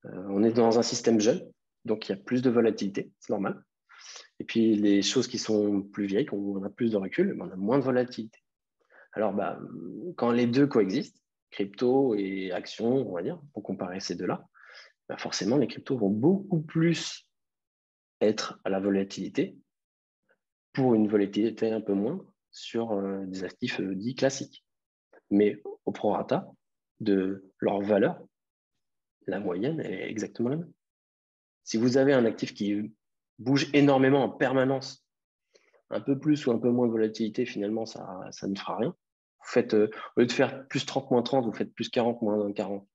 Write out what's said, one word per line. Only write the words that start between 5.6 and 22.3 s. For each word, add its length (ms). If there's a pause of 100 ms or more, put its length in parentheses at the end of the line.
plus 240
vieilles, 200
quand 100
on 280
a 60
plus 220
de 60
recul, 360
ben, 140
on 40
a 40
moins 240
de 40
volatilité. 600 (720)
Alors, 200
bah, 240 (600)
quand 140
les 140
deux 220
coexistent, 540 (300)
crypto 640
et 360
actions, 580
on 40
va 100
dire, 160 (140)
pour 100
comparer 380
ces 120
deux-là, 320 (640)
bah, 100
forcément, 400
les 100
cryptos 300
vont 120
beaucoup 520
plus 680 (920)
être 460
à 40
la 100
volatilité 800 (1160)
pour 220
une 120
volatilité 640
un 100
peu 120
moindre 320 (260)